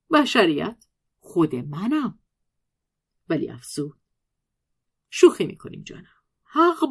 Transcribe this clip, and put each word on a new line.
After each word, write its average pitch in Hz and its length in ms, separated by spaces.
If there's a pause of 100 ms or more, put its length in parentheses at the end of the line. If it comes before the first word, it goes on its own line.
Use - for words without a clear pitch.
(120)
"بشریت 208 760 (340)
خود 160 360
منم." 190 640 (1080)
ولی 160 200
افزود: 143 500 (1080)
"شوخی - 360
می‌کنیم - 380
جانم. - 400 (200)
حق 330 480